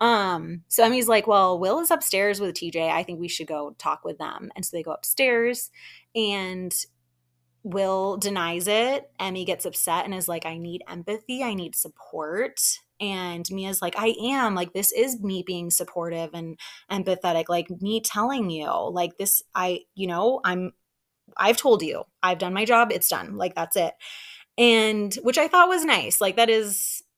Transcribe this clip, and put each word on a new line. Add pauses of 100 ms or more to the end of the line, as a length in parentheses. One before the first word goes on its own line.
Um,
so
Emmy's
like,
"Well,
Will
is
upstairs
with
T
J.
I
think
we
should
go
talk
with
them."
And
so
they
go
upstairs (440)
and (880)
Will
denies
it.
Emmy
gets
upset
and
is
like,
"I
need
empathy.
I
need
support." (400)
And
Mia's
like,
"I
am.
Like,
this
is
me
being
supportive
and (320)
empathetic.
Like,
me
telling
you, (200)
like,
this, (120)
I, (140)
you
know,
I'm, (640)
I've
told
you, (180)
I've
done
my
job.
It's
done.
Like,
that's
it." (640)
And
which
I
thought
was
nice.
Like,
that
is, (160)